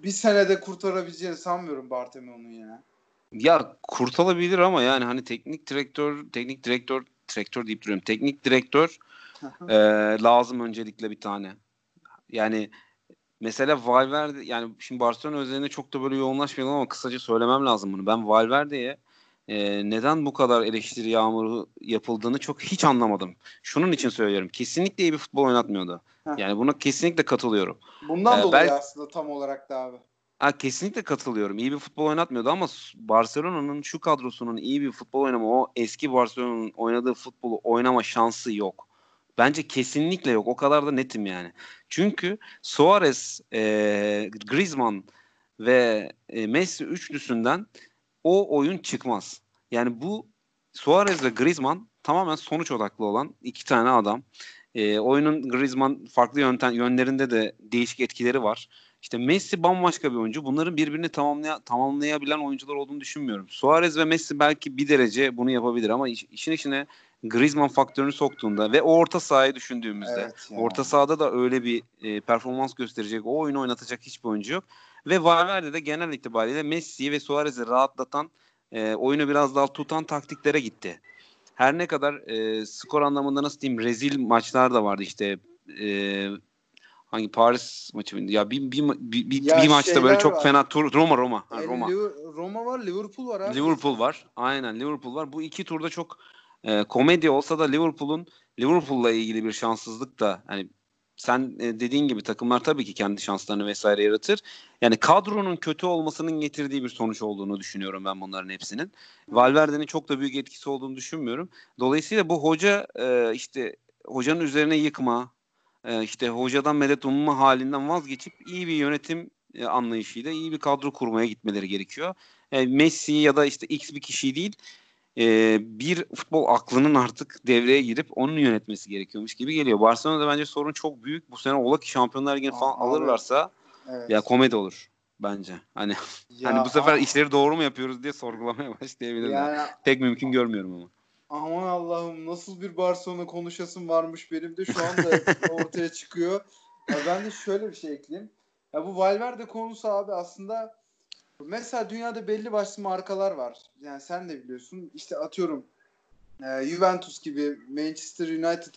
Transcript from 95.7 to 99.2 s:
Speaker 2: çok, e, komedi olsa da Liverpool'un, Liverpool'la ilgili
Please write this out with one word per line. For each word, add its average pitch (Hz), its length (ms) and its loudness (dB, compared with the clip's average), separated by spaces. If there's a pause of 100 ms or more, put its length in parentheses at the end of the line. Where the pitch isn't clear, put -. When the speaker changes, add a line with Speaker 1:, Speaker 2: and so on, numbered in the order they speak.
Speaker 2:
çok, - 280 -10 (460)
e, 107 200 0
komedi 151 460 4
olsa 147 300 0
da 160 40 2
Liverpool'un, 156 640 -2 (320)
Liverpool'la 135 520 2
ilgili 110 340 0